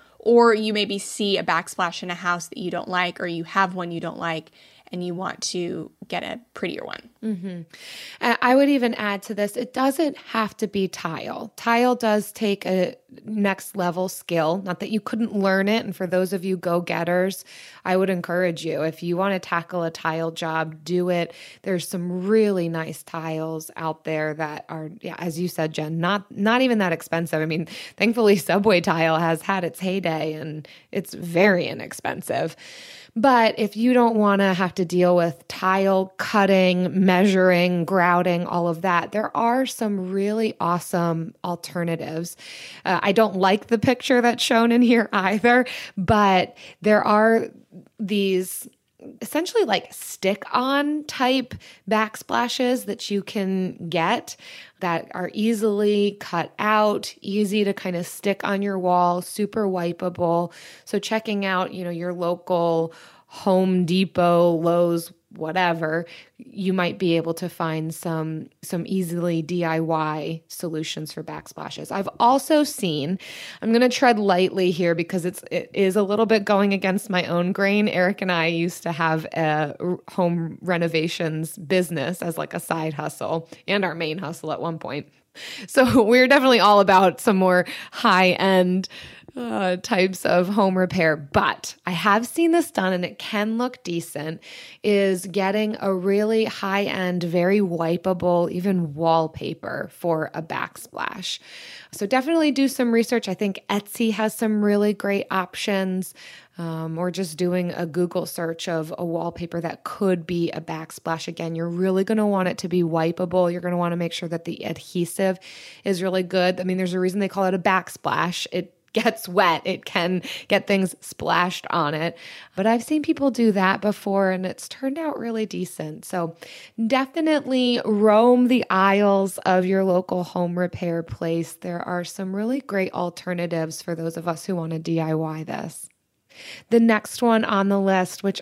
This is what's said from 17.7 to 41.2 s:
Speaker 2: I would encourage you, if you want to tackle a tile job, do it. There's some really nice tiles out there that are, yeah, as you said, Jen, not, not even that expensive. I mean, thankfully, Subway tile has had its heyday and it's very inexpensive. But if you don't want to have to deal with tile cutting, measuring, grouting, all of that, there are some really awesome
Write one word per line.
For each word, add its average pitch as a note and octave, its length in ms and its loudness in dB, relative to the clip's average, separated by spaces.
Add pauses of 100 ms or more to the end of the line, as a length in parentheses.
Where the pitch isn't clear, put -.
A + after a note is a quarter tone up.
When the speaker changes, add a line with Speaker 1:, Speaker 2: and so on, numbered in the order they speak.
Speaker 2:
I F#3 120 0
would F#3+ 120 2
encourage F3 560 -2
you, D3+ 180 -4
if D#3+ 200 -4
you F3 140 -2
want G3 180 0
to F#3 120 -2
tackle E3+ 360 -4
a E3 80 -2
tile E3 400 -4
job, D#3+ 540 -6
do F3 260 0
it. E3+ 240 -2 (280)
There's F3+ 240 -2
some F3+ 400 -6
really G3+ 420 4
nice D#3+ 340 -6
tiles D#3+ 720 -8
out D#3+ 280 -6
there D#3 300 -2
that D3+ 340 -8
are, D#3 220 -10 (120)
yeah, E3+ 160 -10
as E3 200 -6
you F3+ 100 -2
said, D#3+ 260 -4
Jen, D#3 240 -4
not, F#3 320 -2
not A3+ 320 2
even B3 160 2
that F3+ 140 2
expensive. E3 500 -2
I D#3 40 -2
mean, D#3+ 200 -2 (300)
thankfully, G#3+ 400 4
Subway F#3 440 4
tile D#3+ 380 4
has E3 240 0
had F#3+ 220 -2
its - 160 -8
heyday E3+ 540 -2
and D#3 320 -10 (260)
it's - 200 -6
very F3 540 2
inexpensive. - 880 -6 (600)
But A3+ 420 4
if G#3 180 -2
you B3 180 4
don't A#3 200 6
want G3+ 280 4
to F#3+ 120 4
have F3+ 220 0
to F#3 80 0
deal F3+ 320 4
with E3+ 320 0
tile F#3+ 720 0
cutting, F#3+ 840 4
measuring, F3+ 800 4
grouting, F3 640 2
all F3 220 -2
of E3 140 -4
that, F3 280 0
there G#3+ 260 -4
are A#3+ 300 2
some G3 460 -4
really G#3+ 480 0
awesome E3+ 800 -2